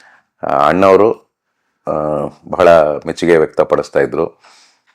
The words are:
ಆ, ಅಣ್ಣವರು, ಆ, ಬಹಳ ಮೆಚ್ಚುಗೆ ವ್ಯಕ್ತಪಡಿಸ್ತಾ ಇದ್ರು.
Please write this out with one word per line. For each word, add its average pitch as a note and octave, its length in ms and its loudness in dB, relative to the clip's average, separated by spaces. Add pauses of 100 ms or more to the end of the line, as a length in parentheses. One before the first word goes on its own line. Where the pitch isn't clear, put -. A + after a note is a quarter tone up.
(420)
ಆ, D2 260 0
ಅಣ್ಣವರು, F#2+ 440 4 (760)
ಆ, - 40 -6 (560)
ಬಹಳ E2+ 200 2 (380)
ಮೆಚ್ಚುಗೆ E2+ 300 0
ವ್ಯಕ್ತಪಡಿಸ್ತಾ D2+ 640 -2
ಇದ್ರು. C#2 400 -6 (540)